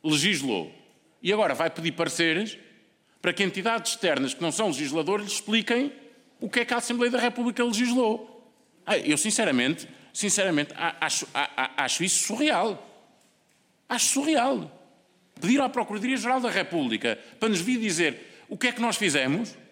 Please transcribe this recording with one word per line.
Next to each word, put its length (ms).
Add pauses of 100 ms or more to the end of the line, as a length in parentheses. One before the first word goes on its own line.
Legislou. 680 (480)
E 100
agora 220
vai 160
pedir 220
pareceres 680 (640)
para 120
que 100
entidades 480
externas 420
que 80
não 100
são 160
legisladores 580
lhe 60
expliquem 600 (480)
o 100
que 120
é 40
que 80
a 40
Assembleia 340
da 80
República 440
legislou. 880 (340)
Ah, 120
eu, 200
sinceramente, 720 (240)
sinceramente, 600
a-, 320
acho, 280
a-, 300
a-, 200
acho 200
isso 220
surreal. 880 (760)
Acho 260
surreal. 680 (600)
Pedir 220
à 80
Procuradoria-Geral 720
da 80
República 680 (200)
para 100
nos 120
vir 180
dizer 680
o 100
que 100
é 40
que 100
nós 160
fizemos 580 (160)